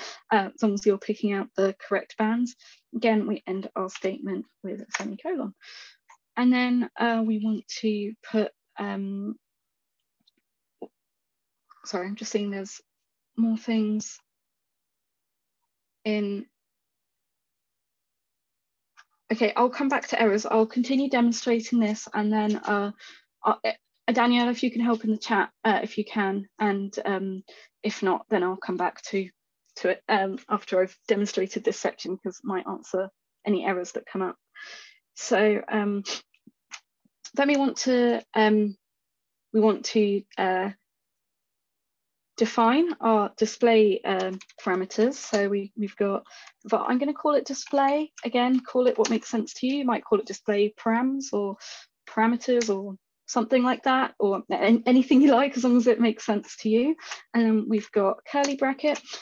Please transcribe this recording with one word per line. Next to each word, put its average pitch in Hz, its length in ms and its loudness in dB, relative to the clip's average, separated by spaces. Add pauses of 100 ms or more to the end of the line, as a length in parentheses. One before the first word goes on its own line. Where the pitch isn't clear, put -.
(320)
uh, 202 240 2
as - 80 -2
long 208 100 2
as 202 140 -2
you're 196 100 4
picking 208 360 -2
out 196 220 -4
the 190 200 2 (120)
correct - 300 -4
bands. 233 380 0 (400)
Again, 220 320 2
we - 180 -4
end 196 300 -6
our 190 140 -6
statement 190 560 -6 (180)
with 202 180 -10
a - 60 -16 (100)
semicolon. 208 560 -8 (840)
And 247 160 4
then, 247 440 2
uh, 233 280 2
we 220 140 0
want 214 280 -2 (140)
to 214 320 -2 (180)
put, 214 200 0 (260)
um, 196 580 -6 (2500)
sorry, 185 240 -8
I'm 202 80 -8
just - 160 -12
seeing 208 180 -2
there's 196 300 -10 (560)
more 226 220 2
things 214 600 -2 (1900)
in. 208 400 -2 (3000)
Okay, 220 200 2
I'll 247 160 2
come 277 200 -2
back 269 200 -2
to - 120 0
errors. 214 240 2
I'll 220 200 2
continue 262 440 0
demonstrating 240 720 0
this 214 340 -2
and 214 180 0
then, 214 240 0
uh, 202 360 -2 (520)
uh, - 120 2 (100)
eh, - 80 0 (400)
Danielle, 240 340 4
if 240 160 -2
you 247 80 0
can 233 100 -4
help 233 220 0
in 220 80 0
the 214 60 0
chat, 202 320 0 (160)
uh, 208 180 4
if - 140 -8
you 208 80 -2
can, 196 420 -4 (100)
and, 196 460 -2
um, 190 400 -4 (400)
if - 180 -4
not, 190 280 0
then 190 140 2
I'll 185 120 -2
come 185 220 -8
back 180 300 -4
to, 190 220 -4 (480)
to 185 120 -2
it, 190 180 -4
um, 196 400 0
after 196 340 0
I've 185 160 -2 (120)
demonstrated 202 560 -2
this - 140 -2
section, 185 380 -6
'cause - 220 -10
it - 80 -12
might 185 180 -6
answer 190 440 -6 (360)
any 208 200 0
errors 180 260 -2
that - 140 -8
come 196 160 -6
up. 180 160 -6 (800)
So, 214 520 2
um, 202 360 -2 (1300)
then 277 120 2
we 294 100 4
want 277 200 0
to, 240 460 2 (100)
um, 214 420 4 (800)
we 220 60 4
want 214 260 4
to, 202 380 0 (120)
uh, 190 360 0 (1700)
define 240 540 2 (100)
our 214 360 2
display, 214 640 4
um, 190 380 -2 (200)
parameters. 196 540 0
So 202 340 -2
we, 202 300 -2
we've 208 180 -6
got, 196 300 -2 (400)
but 220 220 0
I'm 254 100 0
gonna 285 160 -2
call 294 220 0
it 285 100 2
display. 277 680 0 (120)
Again, 247 380 2
call 254 260 2
it - 100 2
what 220 140 2
makes 220 180 -2
sense 220 240 -4
to - 140 -4
you. 269 80 0
You 285 100 -2
might 233 180 0
call 202 160 2
it 214 60 -4
display 208 480 -2
params 262 600 -2
or 202 240 -4 (500)
parameters 233 680 2
or 196 220 -8 (300)
something 247 340 2
like 247 220 0
that, 262 340 0
or 196 320 0
an-, 226 380 4
anything 254 340 6
you 285 100 8
like, 269 240 4
as 240 80 -4
long 247 140 4
as 226 80 4
it 233 160 4
makes 220 240 0
sense 202 300 -4
to - 120 -6
you. 247 280 2 (400)
And 233 100 4
then 220 240 2
we've 208 220 -2
got 196 340 0
curly 285 300 0
bracket. 269 440 0 (220)